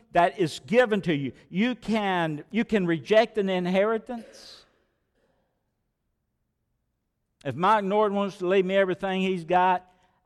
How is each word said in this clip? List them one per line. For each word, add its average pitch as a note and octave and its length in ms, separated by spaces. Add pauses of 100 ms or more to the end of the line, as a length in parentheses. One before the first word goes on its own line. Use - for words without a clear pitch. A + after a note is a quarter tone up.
(140)
that F3+ 260
is E3+ 260
given G#3+ 360
to E3 120
you. C#3 200 (160)
You A3+ 260
can, F3+ 760
you A3+ 160
can G3 220
reject G3+ 500
an G3 100
inheritance. G#3 1160 (2750)
If C3+ 100
Mike G3+ 280
Norton G3+ 340
wants G3 200
to F3+ 100
leave F#3+ 180
me F#3 100
everything F#3+ 460
he's F#3+ 240
got, F3+ 400 (400)